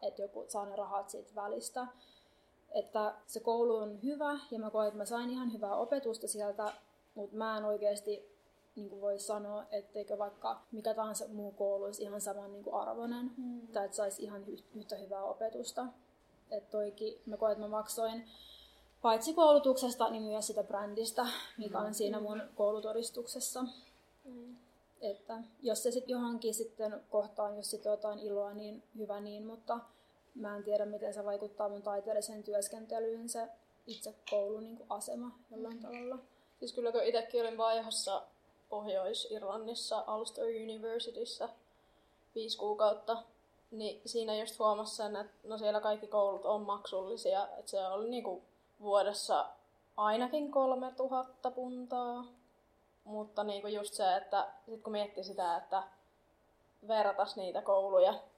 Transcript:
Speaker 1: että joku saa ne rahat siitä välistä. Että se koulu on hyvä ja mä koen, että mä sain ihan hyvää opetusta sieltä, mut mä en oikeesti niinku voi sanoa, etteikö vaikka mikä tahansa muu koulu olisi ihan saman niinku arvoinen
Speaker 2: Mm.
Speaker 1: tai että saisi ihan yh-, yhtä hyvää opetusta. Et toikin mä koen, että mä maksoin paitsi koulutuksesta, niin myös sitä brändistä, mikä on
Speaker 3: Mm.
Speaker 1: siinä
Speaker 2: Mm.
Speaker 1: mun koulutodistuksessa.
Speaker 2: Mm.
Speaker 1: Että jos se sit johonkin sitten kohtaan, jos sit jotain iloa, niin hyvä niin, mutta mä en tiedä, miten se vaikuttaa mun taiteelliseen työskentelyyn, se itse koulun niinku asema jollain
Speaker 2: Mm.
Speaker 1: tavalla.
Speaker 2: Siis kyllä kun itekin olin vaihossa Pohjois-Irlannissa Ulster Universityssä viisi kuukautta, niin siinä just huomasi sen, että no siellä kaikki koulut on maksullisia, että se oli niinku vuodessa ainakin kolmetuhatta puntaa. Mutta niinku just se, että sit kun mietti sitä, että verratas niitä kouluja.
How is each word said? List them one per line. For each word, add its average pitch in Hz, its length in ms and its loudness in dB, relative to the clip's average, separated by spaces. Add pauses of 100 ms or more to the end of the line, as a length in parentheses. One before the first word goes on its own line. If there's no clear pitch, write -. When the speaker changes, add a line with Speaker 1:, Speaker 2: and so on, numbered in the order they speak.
Speaker 1:
että 202 200 -2
joku 202 260 -6
saa 202 180 -4
ne 202 100 -8
rahat 196 340 -2
siitä - 240 -12
välistä. 233 520 -4 (840)
Että 214 420 0 (120)
se - 140 -6
koulu 233 360 4
on 208 260 -4
hyvä 294 360 0 (120)
ja 226 80 -4
mä 214 120 -4
koen, 214 180 4
että 208 100 -2
mä 208 60 -4
sain 240 260 -2
ihan 254 220 -2
hyvää 208 240 -2
opetusta 233 520 0
sieltä, 208 440 -2 (420)
mut 202 180 -8
mä 220 260 -2
en 214 60 -2
oikeesti 208 680 0 (440)
niinku 202 240 -10
voi 202 180 0
sanoa, 208 520 -4
etteikö 202 480 -4
vaikka 208 420 -4 (120)
mikä 220 220 -2
tahansa 214 340 -2
muu 208 240 -8
koulu 196 320 0
olisi 202 180 -6
ihan 202 180 -6
saman 202 320 -6
niinku 202 220 -6
arvoinen 233 640 -2
Speaker 2:
Mm. 240 320 -8
Speaker 1:
tai 214 160 0
että 202 120 -4
saisi 202 280 -2
ihan 202 240 -8
yh-, - 160 -10 (100)
yhtä 208 220 -8
hyvää 196 280 -6
opetusta. 233 640 -4 (640)
Et 202 200 -6
toikin 208 560 -2
mä 214 100 -4
koen, 214 160 4
että 214 120 -2
mä 208 40 -6
maksoin 220 560 -2 (800)
paitsi 233 320 6
koulutuksesta, 269 760 8
niin 226 120 -4
myös 214 240 -2
sitä 214 180 0
brändistä, 214 640 -2 (320)
mikä 208 200 -4
on 214 80 0
Speaker 3:
Mm. 214 60 -4
Speaker 1:
siinä 214 260 0
Speaker 2:
Mm. 208 60 -4
Speaker 1:
mun 214 180 -4 (120)
koulutodistuksessa. 226 1080 -2 (600)
Speaker 2:
Mm. 247 320 -16 (440)
Speaker 1:
Että 226 380 -6 (240)
jos 220 200 2
se 247 80 2
sit 254 180 0
johonkin 233 460 0
sitten 285 460 -4 (100)
kohtaan, 208 460 0
jos 208 140 -6
sit - 140 -6
jotain 208 340 0
iloa, 202 360 -2
niin 214 280 -10 (160)
hyvä 208 220 -4
niin, 208 260 -10
mutta 233 320 -4 (560)
mä 208 220 -6
en 208 80 -8
tiedä, 208 220 2
miten 208 280 -4
se 208 100 -6
vaikuttaa 208 440 -2
mun 202 140 -6
taiteelliseen 208 600 0
työskentelyyn, 226 840 -2
se 226 200 -4 (380)
itse 214 280 -10 (160)
koulun 214 340 2
niinku 226 240 -12
asema 220 420 6 (200)
jollain 226 260 -6
Speaker 2:
Mm. 233 60 -12
Speaker 1:
tavalla. 247 360 -4 (400)
Speaker 2:
Siis 240 140 -6
kyllä 233 200 2
kun 233 120 6
itekin 233 380 4
olin 226 160 0
vaihossa 226 640 2 (460)
Pohjois-Irlannissa 214 1400 -2 (120)
Ulster 226 280 -4
Universityssä 226 1040 -4 (840)
viisi 220 240 -4
kuukautta, 214 640 2 (480)
niin 214 360 -6
siinä 220 300 0
just 214 220 -4
huomasi 214 380 2
sen, 208 200 -2
että - 320 -10
no 220 100 -6
siellä 214 220 2
kaikki 214 260 0
koulut 196 380 4
on 208 180 2
maksullisia, 190 840 0 (100)
että - 120 -12
se 190 160 0
oli 208 240 -2
niinku 226 320 -4 (380)
vuodessa 202 680 4 (500)
ainakin 240 540 2
kolmetuhatta 262 1000 0
puntaa. 247 760 -4 (800)
Mutta 208 400 -4
niinku 208 240 -4
just 208 260 -4
se, 190 220 4
että 196 320 0 (220)
sit 220 120 -12
kun 214 100 -4
mietti 202 320 -2
sitä, 185 320 0
että 190 260 -2 (1080)
verratas 208 480 4
niitä 185 260 -2
kouluja. 196 520 8 (240)